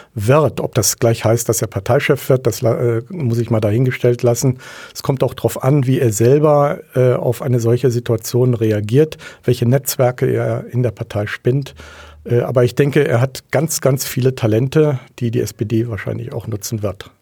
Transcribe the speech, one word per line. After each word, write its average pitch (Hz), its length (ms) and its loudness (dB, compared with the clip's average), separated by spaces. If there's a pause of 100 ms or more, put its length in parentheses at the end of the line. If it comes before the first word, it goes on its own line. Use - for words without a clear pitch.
(140)
wird. 120 460 2
Ob - 160 -6
das - 240 0
gleich 113 240 2
heißt, 117 240 0
dass - 140 0
er 110 60 -2
Parteichef 127 640 0
wird, 131 160 2
das 113 160 -2
la-, 120 360 0
äh, 113 120 -4
muss 135 280 -2
ich 117 120 -2
mal 110 120 2
dahingestellt 120 600 0
lassen. 123 360 0 (340)
Es - 100 -14
kommt 139 200 -2
auch 131 100 -2
drauf - 300 -4
an, 131 240 2
wie 131 120 2
er 120 120 2
selber, 143 680 4 (160)
äh, 127 180 4
auf 123 280 -2
eine 123 180 0
solche 131 320 2
Situation 120 600 0
reagiert, 110 640 0 (260)
welche 127 220 0
Netzwerke 131 600 0
er 120 440 -2
in 123 140 -2
der 120 80 -2
Partei 104 360 -6
spinnt. 135 480 -4 (500)
Äh, 120 160 0
aber 123 220 2
ich 123 120 0
denke, 143 320 2
er 120 140 2
hat - 300 -4
ganz, 151 280 0
ganz 135 260 0
viele 131 300 0
Talente, 131 640 2 (200)
die 120 120 -2
die 120 80 -2
S 113 140 -4
P - 120 -6
D 113 220 0
wahrscheinlich 113 460 -8
auch 113 140 -10
nutzen 107 360 -6
wird. - 280 -8 (100)